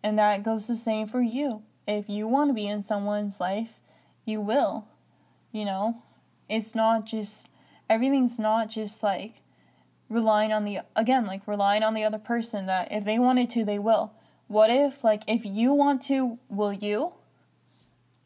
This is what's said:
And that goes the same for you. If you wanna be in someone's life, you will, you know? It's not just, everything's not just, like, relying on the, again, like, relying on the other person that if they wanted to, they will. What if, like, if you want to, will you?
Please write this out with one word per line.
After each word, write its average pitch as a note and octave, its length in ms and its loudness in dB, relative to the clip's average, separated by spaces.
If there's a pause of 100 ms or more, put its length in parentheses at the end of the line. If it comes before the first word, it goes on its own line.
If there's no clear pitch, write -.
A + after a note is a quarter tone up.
And G#3+ 160 0
that G#3 240 4
goes A3 240 -2
the A#3+ 80 0
same A3 320 -2
for B3 140 -2
you. A#3+ 420 -2 (240)
If G#3 220 -4
you G#3 180 -4
wanna C#4 260 2
be G#3 140 -2
in G#3 160 -4
someone's G#3 560 -4
life, G3+ 400 -4 (460)
you G#3+ 140 -4
will, G#3+ 460 0 (680)
you G#3+ 140 -6
know? G3+ 380 -4 (440)
It's A3 280 -4
not A3 300 2
just, G#3+ 420 -10 (420)
everything's B3+ 480 2
not A3 320 0
just, G#3+ 320 -8
like, G3+ 400 -4 (680)
relying G#3+ 420 2
on G#3+ 140 0
the, G3+ 140 -6 (160)
again, A#3 300 2
like, G3 220 -8
relying G#3 340 2
on A3 140 2
the G#3+ 80 -2
other G#3+ 160 0
person A3+ 480 -4
that F#3 240 -2
if G#3+ 120 -4
they G#3+ 140 0
wanted B3 340 4
to, A3+ 140 0
they G#3 140 -2
will. G#3+ 320 2 (360)
What G#3+ 220 6
if, C#4 340 2
like, G#3+ 240 2
if A3+ 180 0
you A3+ 280 2
want C#4+ 300 4
to, C4 340 0 (120)
will G3+ 240 0
you? G#3 400 -2 (1120)